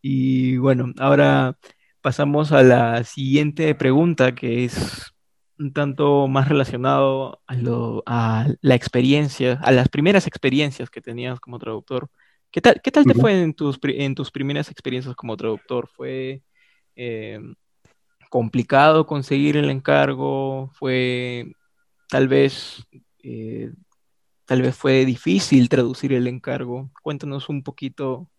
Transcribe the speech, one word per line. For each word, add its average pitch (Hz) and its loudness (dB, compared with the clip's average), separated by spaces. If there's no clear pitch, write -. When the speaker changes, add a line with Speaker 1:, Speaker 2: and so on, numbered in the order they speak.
Speaker 1:
Y 131 0
bueno, 127 2
ahora 139 4
pasamos 147 0
a 139 8
la 120 4
siguiente 147 -2
pregunta, 135 2
que 120 -4
es - -8
un 143 -8
tanto 143 2
más 135 2
relacionado 135 0
a 131 -8
lo, 117 -4
a 113 0
la 127 6
experiencia, 131 0
a 131 4
las 127 4
primeras 185 2
experiencias 139 -2
que - -18
tenías 123 -10
como 120 -18
traductor. 123 -8
¿Qué - -4
tal, - 4
qué 269 -2
tal 294 4
te 262 6
Speaker 2:
Ujú. 233 4
Speaker 1:
fue 196 4
en 160 0
tus 139 -4
pri-, 139 -4
en 135 -4
tus 135 -10
primeras 143 -6
experiencias 127 -10
como 113 -10
traductor? 113 -6
¿Fue, 131 -12
eh, 110 -12
complicado 139 2
conseguir 143 -2
el 147 0
encargo? 135 -2
¿Fue 123 -4
tal 135 0
vez, 135 0
eh, 113 -12
tal 127 0
vez 127 0
fue 131 2
difícil 131 2
traducir 131 -2
el 123 -2
encargo? 127 -8
Cuéntanos 143 -10
un 139 -6
poquito 135 -10